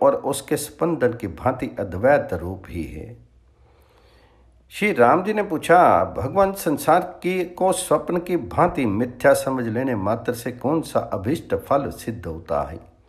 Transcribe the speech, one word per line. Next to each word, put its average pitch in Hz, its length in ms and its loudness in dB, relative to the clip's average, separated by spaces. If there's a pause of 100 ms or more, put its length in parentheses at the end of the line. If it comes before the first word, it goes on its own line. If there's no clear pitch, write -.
और 139 120 6
उसके - 420 -4
स्पंदन 143 560 -2
की - 140 -10
भांति 123 520 -4
अद्वैत 101 560 2
रूप 90 340 -8
ही 82 160 -8
है।" 69 400 -14 (1500)
श्री 208 220 -2
राम 147 320 6
जी 214 80 -2
ने 208 100 0
पूछा, 151 640 6
"भगवान, 196 480 0
संसार 160 480 2
की 180 440 -4
को 180 280 0
स्वप्न 156 460 -2
की 175 180 -4
भांति 156 500 0
मिथ्या 123 480 2
समझ 131 320 -4
लेने 123 280 -2
मात्र 107 380 -2
से 120 200 -8
कौन 147 300 -2
सा - 180 -2
अभिष्ट 113 540 -4
फल 135 360 -2
सिद्ध 90 360 -12
होता 80 360 -6
है? 73 180 -10 (280)